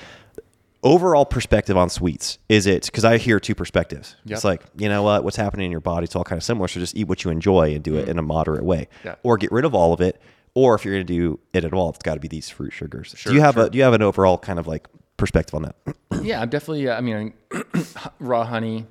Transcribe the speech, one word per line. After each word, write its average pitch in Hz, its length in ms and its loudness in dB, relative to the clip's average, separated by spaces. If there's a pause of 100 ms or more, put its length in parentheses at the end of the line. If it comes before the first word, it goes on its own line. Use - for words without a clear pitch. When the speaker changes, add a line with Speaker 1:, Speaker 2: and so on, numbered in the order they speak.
(840)
Speaker 1:
overall 156 440 6
perspective 104 520 0
on 90 120 4
sweets? - 500 -6 (100)
Is 107 180 6
it, - 240 0
'cause 110 140 -2
I 113 120 6
hear 107 220 2
two 104 160 -4
perspectives. - 600 -6 (100)
Speaker 2:
Yep. 107 100 -10
Speaker 1:
It's 110 80 -8
like, 95 200 0 (120)
"You 104 140 -2
know 101 140 0
what? 104 200 2
What's 98 140 -4
happening 101 300 -4
in 87 40 -4
your 82 80 -6
body? 85 260 -4
It's - 100 -10
all 90 100 -2
kinda 82 160 -6
similar. 104 260 -4
So - 120 -8
just 87 180 -8
eat 107 100 -4
what 92 160 -4
you 87 80 -2
enjoy 82 420 2
and 76 100 -8
do 76 120 -4
it 73 120 -2
Speaker 2:
Mm. 71 40 -6
Speaker 1:
in 85 80 -2
a - 40 -4
moderate 78 420 -2
way, 87 220 -2 (180)
Speaker 2:
Yeah. 90 180 -12
Speaker 1:
or 117 140 2
get - 140 -4
rid 120 120 0
of 156 100 -2
all 87 200 4
of 85 80 -2
it." 92 200 -2 (340)
Or 123 200 6
if 104 100 -4
you're 98 80 -4
gonna 95 120 -2
do 85 340 -2 (140)
it 92 120 0
at 80 80 -4
all, 92 160 0
it's - 140 -14
gotta 78 160 -4
be 80 80 -12
these 78 220 -12
fruit - 240 -12
sugars. - 440 -14
Speaker 2:
Sure, - 140 -6
Speaker 1:
Do 131 40 4
you 147 60 6
have 143 140 6
Speaker 2:
sure. 113 100 6
Speaker 1:
a, - 40 0
do 117 80 -4
you 135 80 4
have 127 80 6
an 107 100 4
overall 95 340 4
kind 90 220 -6
of, 80 80 -6
like, 78 200 -8 (300)
perspective 85 380 0
on 78 80 -4
that? - 120 -12 (360)
<clears throat> - 100 -4
Speaker 2:
Yeah, 196 200 -4
I'm 117 80 -4
definitely, 147 380 -4
uh, 117 100 -2
I 120 40 -4
mean, 110 320 -4 (420)
<clears throat> - 440 -8
raw 123 240 -2
honey. 113 480 -6